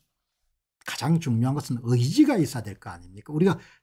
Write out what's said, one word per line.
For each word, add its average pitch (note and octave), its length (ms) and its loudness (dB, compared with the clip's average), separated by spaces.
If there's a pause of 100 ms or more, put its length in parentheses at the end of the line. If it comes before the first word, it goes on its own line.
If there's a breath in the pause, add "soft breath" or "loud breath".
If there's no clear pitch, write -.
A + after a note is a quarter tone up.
(880)
가장 D#3+ 340 0
중요한 B2+ 340 0
것은 C3 280 -4
의지가 D#3 560 4
있어야 C3 240 -2
될 G#2 180 -16
거 - 100 -16
아닙니까? F2+ 420 -18
우리가 E3 260 2 (240 loud breath)